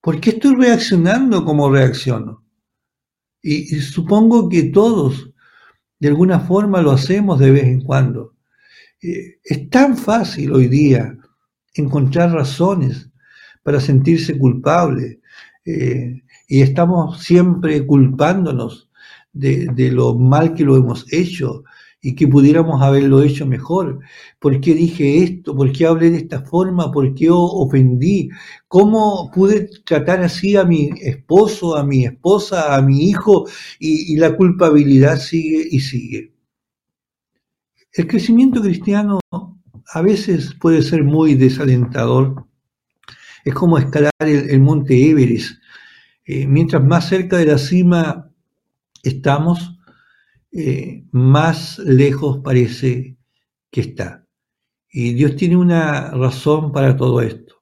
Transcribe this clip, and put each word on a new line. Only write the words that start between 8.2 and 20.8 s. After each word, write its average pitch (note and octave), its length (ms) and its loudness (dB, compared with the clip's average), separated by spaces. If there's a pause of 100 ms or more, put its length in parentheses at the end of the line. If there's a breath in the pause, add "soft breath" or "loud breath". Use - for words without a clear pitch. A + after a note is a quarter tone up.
Eh, - 420 -12
es - 260 -8
tan C4 260 2
fácil F3 560 -4
hoy C3 160 4
día C3 500 0 (560)
encontrar D3 600 0
razones D#3+ 760 -2 (540 soft breath)
para C#3+ 160 -2
sentirse C#3+ 580 0
culpable, C3 840 -2 (420 soft breath)
eh, B2+ 580 -6 (280 soft breath)
y C#3 120 2
estamos E3 640 0
siempre E3+ 640 2
culpándonos C#3 1040 0 (420 soft breath)
de, C3+ 400 -2
de B2+ 180 0
lo B2 240 0
mal C#3+ 380 2
que E3 100 -2
lo C3+ 140 4
hemos A#2+ 340 -2